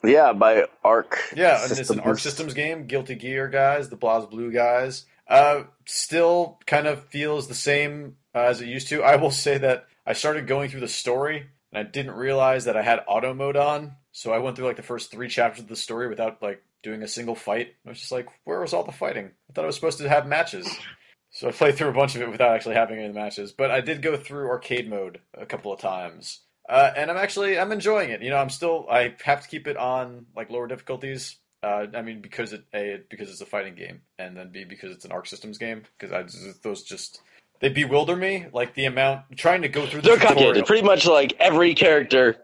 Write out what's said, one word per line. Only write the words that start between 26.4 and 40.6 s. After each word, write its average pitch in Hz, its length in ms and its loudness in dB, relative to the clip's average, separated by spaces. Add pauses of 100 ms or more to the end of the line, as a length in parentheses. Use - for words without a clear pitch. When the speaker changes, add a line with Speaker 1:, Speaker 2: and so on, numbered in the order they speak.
Speaker 2:
Uh, 131 260 6
and 151 140 -4
I'm 175 80 -4
actually, 202 420 -2
I'm 196 120 -2
enjoying 202 400 -2
it. 104 100 -8
You 123 80 -6
know, 139 80 0
I'm 135 120 0
still, 165 400 -4
I 123 260 2 (100)
have 143 160 0
to - 80 -20
keep 147 180 -12
it 143 100 -6
on, 123 580 -6
like, 113 140 -10
lower 120 180 -8
difficulties. 131 680 -12 (240)
Uh, 104 320 -4
I 117 80 -8
mean, 110 200 -12
because 107 320 -10
it, 104 100 -18 (100)
A, 101 260 -6 (100)
because 104 220 -16
it's 92 100 -18
a 98 40 -14
fighting 95 300 -8
game, 90 260 -18 (180)
and 92 180 -14
then 92 120 -18
B, 95 140 -18
because 95 280 -18
it's 87 140 -20
an 92 60 -16
Arc 90 160 -12
Systems 107 300 -16
game, 113 260 -12 (140)
'cause 92 140 -14
I 90 120 -6
just, 90 400 -18
those 101 200 -8
just, - 380 -16 (380)
they 139 100 0
bewilder 147 460 0
me, 185 380 -4
like, 123 220 -4
the 135 100 -4
amount, 135 500 0
trying 175 280 2
to 147 60 -2
go 143 180 -2
through 147 140 -8
the 165 80 8
Speaker 1:
They're 233 80 10
Speaker 2:
tutorial 214 180 6
Speaker 1:
complicated. 117 320 6